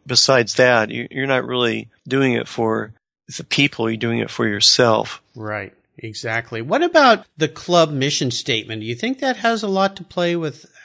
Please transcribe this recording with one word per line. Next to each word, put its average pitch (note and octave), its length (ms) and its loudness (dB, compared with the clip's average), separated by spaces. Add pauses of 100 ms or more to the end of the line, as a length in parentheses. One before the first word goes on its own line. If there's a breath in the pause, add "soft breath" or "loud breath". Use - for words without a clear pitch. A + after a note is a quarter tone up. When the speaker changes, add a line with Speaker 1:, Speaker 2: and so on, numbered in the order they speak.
Speaker 1:
besides B2+ 500 2
that, A#2+ 340 4
you, A#2+ 200 -8
you're C3+ 160 -6
not B2+ 200 0
really A#2 420 -2 (180)
doing C3 280 2
it A#2 120 -4
for A2 460 -4 (460)
the - 60 -14
people, C#3 440 -2
you're A2+ 80 -4
doing A#2 220 -4
it A2+ 120 -4
for A#2 160 -2
yourself. A2 760 2 (120)
Speaker 2:
Right. G#2+ 380 -10 (260)
Exactly. A2+ 640 -6
What G3+ 200 -2
about C#4+ 440 4 (100)
the D3+ 120 0
club E3 440 2
mission C#3 380 0
statement? A2 500 -4
Do A2 60 -8
you A#2+ 80 -4
think A#3+ 260 -4
that B3+ 160 -2
has A3+ 260 -2
a G#3+ 60 -4
lot G3 280 0
to F3 80 -16
play F3 320 -2
with D#3 300 -6 (180)